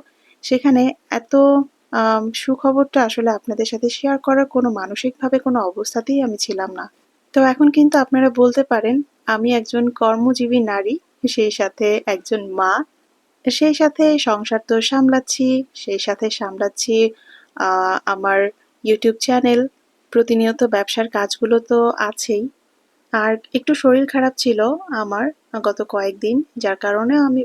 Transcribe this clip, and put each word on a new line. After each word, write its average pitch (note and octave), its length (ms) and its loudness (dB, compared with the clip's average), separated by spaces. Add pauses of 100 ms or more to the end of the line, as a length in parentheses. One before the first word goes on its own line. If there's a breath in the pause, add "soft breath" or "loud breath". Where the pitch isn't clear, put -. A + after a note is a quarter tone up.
(420 soft breath)
সেখানে B3+ 500 2 (180)
এত, A#3 260 -2 (540)
আম, A3 420 0
সুখবরটা C4+ 720 0
আসলে A3+ 280 -2
আপনাদের G#3+ 340 -4
সাথে A3+ 240 -4
শেয়ার C#4 300 -2
করার C4+ 280 0
কোনো B3 240 0
মানসিকভাবে B3+ 680 -4
কোনো B3 220 0
অবস্থাতেই A3+ 640 -4
আমি A3 140 -4
ছিলাম F#3+ 360 -6
না। F#3 180 -14 (420)
তো C4+ 100 4
এখন C4+ 280 4
কিন্তু D4 280 4
আপনারা C4 320 2
বলতে B3 320 2
পারেন B3 400 0 (240)
আমি A3+ 280 0
একজন A#3+ 340 0
কর্মজীবী A#3+ 720 0
নারী, G#3+ 380 -2 (300)
সেই G#3+ 220 0
সাথে G#3 560 -2
একজন G3+ 440 -4
মা, F#3+ 340 0 (680)
সেই D4+ 240 2
সাথে D4+ 440 2
সংসার A3 400 -2 (100)
তো A3+ 120 2
সামলাচ্ছি, C4 840 0 (100)
সেই G3 240 -6
সাথে G#3 320 -4
সামলাচ্ছি, G#3+ 800 -2 (460 loud breath)
আহ, F#3 480 0
আমার G3 460 0 (340)
YouTube A3 360 0
চ্যানেল, B3 460 2 (440)
প্রতিনিয়ত A3+ 540 2
ব্যবসার A3+ 440 -2
কাজগুলো A3 500 -2
তো A#3 300 0
আছেই। G#3+ 600 -4 (640)
আর A3 240 0 (180)
একটু C4 200 0
শরীর C4+ 320 2
খারাপ C4 300 0
ছিল A3 260 2 (260)
আমার A3 420 -4 (300)
গত G3+ 280 -2
কয়েকদিন, G#3 540 -2 (140)
যার G3+ 200 -4
কারণে G#3+ 420 -2
আমি C4 260 -2